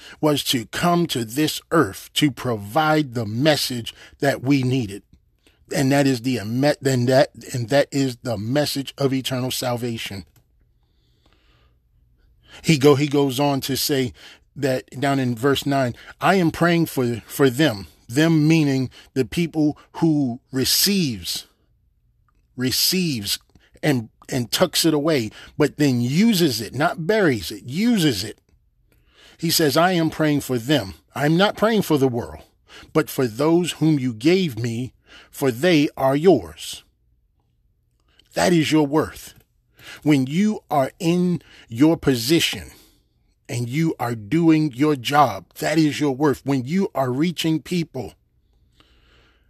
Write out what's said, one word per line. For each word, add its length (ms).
was 240
to 240
come 400
to 160
this 460
earth 440
to 180
provide 840
the 120
message 680
that 220
we 220
needed. 400
And 180
that 160
is 160
the 140
emet-, 440
then 240
that, 240
and 160
that 220
is 260
the 200
message 600
of 160
eternal 380
salvation. 760
He 140
go, 180
he 120
goes 320
on 220
to 160
say 340
that 340
down 200
in 160
verse 300
nine, 300
"I 160
am 160
praying 360
for, 400
for 220
them," 380
them 380
meaning 420
the 100
people 540
who 480
receives, 920
receives 840
and, 280
and 240
tucks 320
it 100
away, 380
but 200
then 240
uses 580
it, 160
not 320
buries 440
it, 120
uses 640
it. 140
He 120
says, 280
"I 160
am 160
praying 320
for 160
them." 380
I'm 220
not 180
praying 280
for 140
the 120
world, 340
but 180
for 180
those 460
whom 240
you 160
gave 460
me, 340
for 200
they 440
are 220
yours. 680
That 180
is 220
your 120
worth. 500
When 240
you 420
are 300
in 420
your 300
position 720
and 180
you 320
are 160
doing 560
your 240
job, 600
that 220
is 220
your 160
worth. 300
When 180
you 320
are 160
reaching 500
people, 520